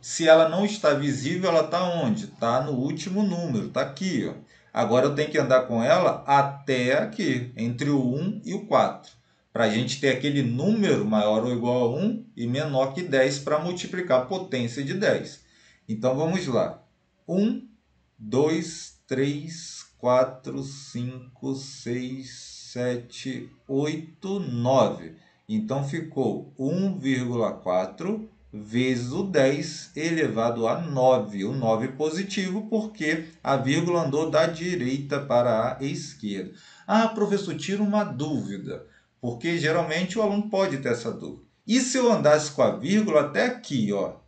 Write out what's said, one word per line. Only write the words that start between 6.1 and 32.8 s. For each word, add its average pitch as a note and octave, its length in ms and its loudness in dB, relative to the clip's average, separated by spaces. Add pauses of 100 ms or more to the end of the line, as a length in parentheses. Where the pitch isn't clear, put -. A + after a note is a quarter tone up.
até C3+ 760 2
aqui, C3+ 580 -2
entre A#2+ 320 -2
o C#3+ 100 4
um C#3+ 460 -2
e F#3 80 -6
o G3+ 120 -6
quatro, - 460 2 (400)
pra A2+ 160 2
gente A2 320 0
ter C#3 100 4
aquele C#3 320 0
número C#3+ 600 2
maior G#2+ 400 2
ou B2 80 -2
igual B2 320 0
a A#2 140 0
um G#3 260 -2 (140)
e A#2+ 100 -4
menor C#3 460 0
que F3+ 80 -6
dez C3+ 380 2
pra D3+ 200 0
multiplicar F3 640 0
a - 40 -4
potência C#3 580 -4
de C#3 100 -4
dez. E3+ 480 0 (460)
Então, A2+ 280 0
vamos D#3+ 320 0
lá. A2+ 340 0 (460)
Um, G#3 400 0 (500)
dois, D3+ 880 -2
três, C#3+ 800 -4 (120)
quatro, C3 680 0
cinco, C3 920 -10
seis, B2+ 1160 -10
sete, B2 800 -6 (180)
oito, D#3+ 720 -4
nove. A#2+ 760 0 (320)
Então, A2 360 -2
ficou C#3 720 -4
um F3 400 -2
vírgula B2 560 0
quatro B2+ 760 -4 (220)
vezes A#2+ 600 0
o E3+ 100 -4
dez D3+ 760 0
elevado A#2+ 720 0
a D#3 140 0
nove. C3+ 640 2
O A#2+ 80 -4
nove A#2 360 0
positivo, F#3 800 -4
porque E3 580 -2 (180)